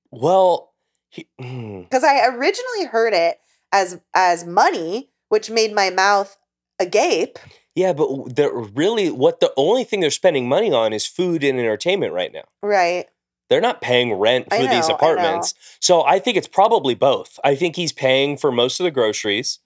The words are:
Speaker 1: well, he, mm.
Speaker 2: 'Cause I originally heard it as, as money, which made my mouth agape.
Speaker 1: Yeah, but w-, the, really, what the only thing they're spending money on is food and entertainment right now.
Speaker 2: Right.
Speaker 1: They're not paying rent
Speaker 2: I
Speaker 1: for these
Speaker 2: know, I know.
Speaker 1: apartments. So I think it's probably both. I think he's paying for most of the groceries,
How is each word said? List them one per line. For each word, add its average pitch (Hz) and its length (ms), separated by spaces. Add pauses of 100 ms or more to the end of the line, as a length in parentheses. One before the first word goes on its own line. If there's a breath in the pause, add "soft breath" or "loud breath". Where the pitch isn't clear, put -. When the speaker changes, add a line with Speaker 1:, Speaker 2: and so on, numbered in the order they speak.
(100)
Speaker 1:
well, 175 640 (360)
he, - 200 (120)
mm. 113 500
Speaker 2:
'Cause 254 120
I 277 240
originally 392 600
heard 226 280
it 170 240 (340)
as, 180 280 (140)
as 175 300
money, 208 640 (180)
which 214 220
made 220 220
my 196 180
mouth 196 460 (420)
agape. 196 600 (360 soft breath)
Speaker 1:
Yeah, 185 180
but 151 160
w-, 131 260
the, 143 180
really, 151 580
what 131 300
the - 160
only 208 280
thing 202 160
they're 156 100
spending 143 380
money 180 240
on 113 200
is 104 140
food 170 380
and 131 160
entertainment 117 540
right 87 180
now. - 120 (180)
Speaker 2:
Right. 180 440 (420)
Speaker 1:
They're 139 120
not 233 200
paying 123 340
rent 117 360
Speaker 2:
I 202 60
Speaker 1:
for 240 60
these 262 80
Speaker 2:
know, 220 60
I 160 120
know. 156 60
Speaker 1:
apartments. 165 600 (260 loud breath)
So 170 220
I 156 160
think 202 180
it's 160 120
probably 196 460
both. 117 500
I 143 100
think 156 220
he's 170 160
paying 139 440
for 143 140
most 123 300
of 180 40
the 175 60
groceries, 110 760